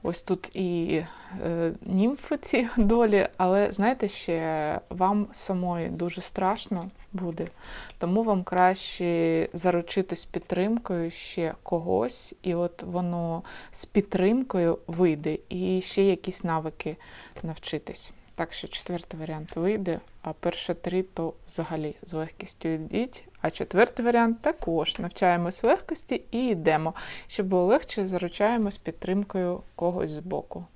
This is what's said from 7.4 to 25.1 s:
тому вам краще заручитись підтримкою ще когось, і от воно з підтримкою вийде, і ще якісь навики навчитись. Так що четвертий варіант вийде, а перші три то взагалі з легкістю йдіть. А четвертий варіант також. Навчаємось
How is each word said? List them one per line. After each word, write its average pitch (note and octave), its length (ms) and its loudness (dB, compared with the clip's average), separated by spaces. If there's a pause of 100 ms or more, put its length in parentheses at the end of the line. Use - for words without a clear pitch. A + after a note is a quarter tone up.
тому F#3 240 2
вам G3 220 2
краще E3+ 1080 2
заручитись F3 720 0
підтримкою F3+ 880 -2
ще - 520 -4
когось, F#3 800 -2
і F3+ 120 0
от F3 280 -2
воно F3 600 -2 (280)
з - 140 -4
підтримкою G3 1040 2
вийде, D#3 520 0 (100)
і F#3 320 0
ще G3 220 0
якісь F#3 420 2
навики E3 520 -4 (460)
навчитись. - 680 -8 (240)
Так E3 160 -4
що - 160 -10
четвертий - 520 -8
варіант D#3 360 -8
вийде, F#3 440 0 (220)
а D#3+ 100 -6
перші - 420 -4
три F3+ 280 -2
то E3+ 300 -4 (160)
взагалі D#3 540 -6
з E3+ 100 -14
легкістю D#3+ 560 -6
йдіть. D#3+ 560 -4 (160)
А D#3+ 100 0
четвертий - 540 2
варіант A#3 380 4
також. - 560 0
Навчаємось F3 640 2